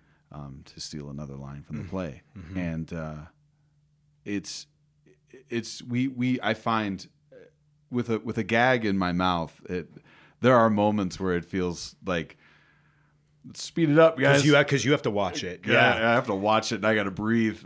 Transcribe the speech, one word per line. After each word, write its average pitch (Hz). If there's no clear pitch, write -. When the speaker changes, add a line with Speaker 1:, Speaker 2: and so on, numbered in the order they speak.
Speaker 1:
um, 71
to -
steal 71
another 69
line 69
from -
the 107
Speaker 2:
Mm. 90
Speaker 1:
play. 90
Speaker 2:
Mm-hmm. 92
Speaker 1:
And, 82
uh, 78
it's, -
it's, -
we, 123
we, 127
I 107
find, 110
uh, -
with 120
a, 110
with 113
a 110
gag 117
in 98
my 90
mouth, 87
it, 90
there 123
are 113
moments 104
where 92
it 85
feels 90
like, 85
"Speed -
it 147
up, 160
Speaker 2:
'Cause 131
Speaker 1:
guys." 139
Speaker 2:
you 147
ha-, 147
'cause 139
you 135
have 143
to 123
watch 98
it. 87
Speaker 1:
Yeah, 127
Speaker 2:
Yeah. 120
Speaker 1:
I 117
have 123
to 104
watch 107
it, 110
and 98
I 110
gotta 101
breathe 110